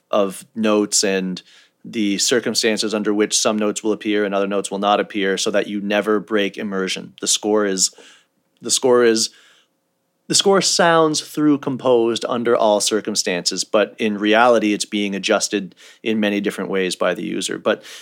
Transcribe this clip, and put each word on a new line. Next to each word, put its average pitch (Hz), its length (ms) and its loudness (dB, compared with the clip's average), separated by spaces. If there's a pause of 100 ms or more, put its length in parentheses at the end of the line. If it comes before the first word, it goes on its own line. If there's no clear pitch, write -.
(120)
of 98 420 -2
notes 107 500 2
and 95 380 -2 (420)
the 104 360 -2
circumstances 113 760 0
under 104 200 -2
which 107 260 0
some 110 180 0
notes 104 260 -2
will 107 100 0
appear 104 320 -2
and 98 100 -2
other 98 120 0
notes 98 220 -4
will 98 100 -6
not 101 200 2
appear 95 380 -2
so - 120 -4
that 98 180 0
you 101 140 -6
never 104 380 0
break 101 380 -4
immersion. 95 640 -6
The 104 60 -8
score 104 380 2
is, 95 260 0 (680)
the 120 80 -10
score 123 360 4
is, 113 240 2 (1000)
the 160 80 0
score 196 260 4
sounds 165 600 2
through 151 380 2
composed 120 680 0
under 120 260 0
all 107 280 4
circumstances, 95 840 -2
but 104 340 0
in 107 200 -2
reality, 107 560 4
it's 95 100 -4
being 104 320 -4
adjusted 98 580 -2 (300)
in 110 160 -2
many 104 220 0
different 98 280 -4
ways 95 280 -2
by 92 160 0
the 90 100 -8
user. 95 340 -6
But - 240 -2 (200)